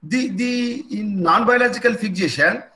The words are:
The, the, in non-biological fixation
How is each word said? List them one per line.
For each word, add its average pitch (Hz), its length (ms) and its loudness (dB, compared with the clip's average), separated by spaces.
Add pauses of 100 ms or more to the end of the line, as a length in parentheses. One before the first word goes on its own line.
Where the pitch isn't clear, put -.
The, 247 260 -2
the, 247 640 -4
in 208 320 -4
non-biological 240 720 4
fixation 185 680 0 (140)